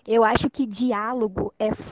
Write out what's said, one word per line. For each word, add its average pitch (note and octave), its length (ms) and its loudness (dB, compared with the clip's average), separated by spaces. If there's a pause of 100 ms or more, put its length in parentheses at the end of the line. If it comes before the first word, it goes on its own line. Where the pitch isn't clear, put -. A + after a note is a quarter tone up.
Eu A3+ 180 4
acho A#3 240 2
que C4+ 160 -4
diálogo G#3+ 920 -2
é A3 160 0 (180)